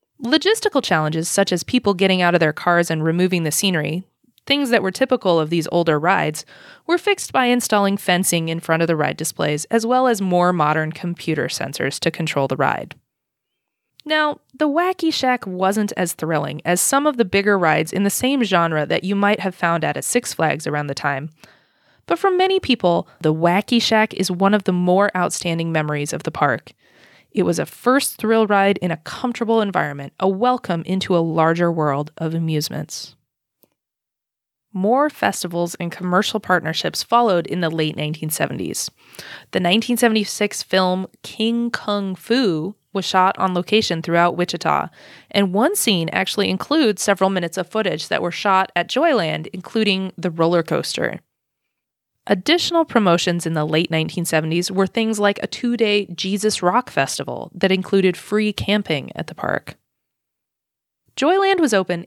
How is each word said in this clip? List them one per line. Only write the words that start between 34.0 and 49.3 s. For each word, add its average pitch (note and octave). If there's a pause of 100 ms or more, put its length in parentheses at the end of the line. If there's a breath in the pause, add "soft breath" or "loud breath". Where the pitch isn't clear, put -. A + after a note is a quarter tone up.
More A#3+
festivals F3
and E3+
commercial F3+
partnerships E3
followed G#3+
in F3+
the E3
late D#3
nineteen D#3
seventies. C#3+ (640 loud breath)
The -
nineteen G3+
seventy-six G#3+
film F#3 (140)
King A#3
Kung G3+
Fu G3 (160)
was F#3+
shot F#3
on F#3
location F3
throughout E3+
Wichita, E3 (420 loud breath)
and G3
one C4
scene F3
actually F#3+
includes A3
several G3
minutes F3
of F3+
footage F#3
that -
were F3
shot F#3+
at F3
Joyland, F#3+